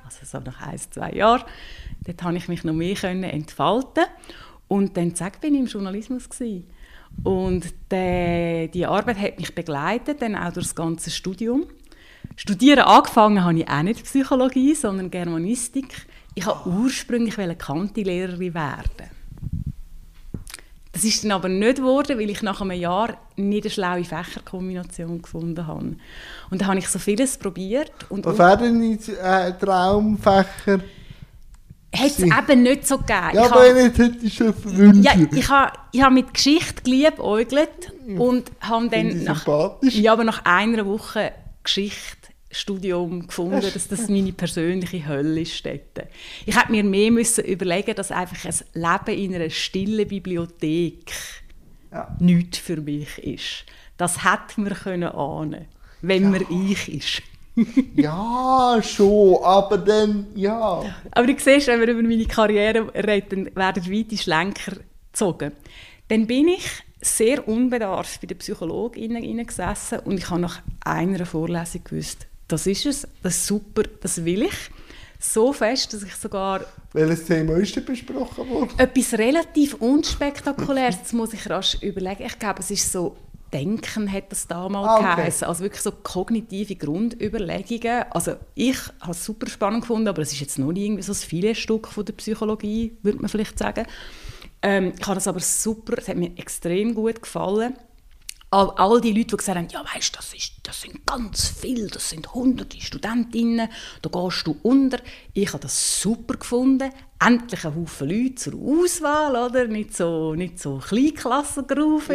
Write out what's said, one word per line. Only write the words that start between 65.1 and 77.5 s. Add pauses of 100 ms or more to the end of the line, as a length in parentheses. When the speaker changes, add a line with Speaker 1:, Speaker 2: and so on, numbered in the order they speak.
Speaker 1:
gezogen. (560)
Dann
bin
ich (340)
sehr
unbedarft
bei
den
PsychologInnen
gesessen
und
ich
habe
nach (240)
einer
Vorlesung
gewusst, (200)
das
ist
es, (160)
das
ist
super, (180)
das
will
ich. (500)
So
fest,
dass
ich
sogar (320)
Speaker 2:
Welches
Thema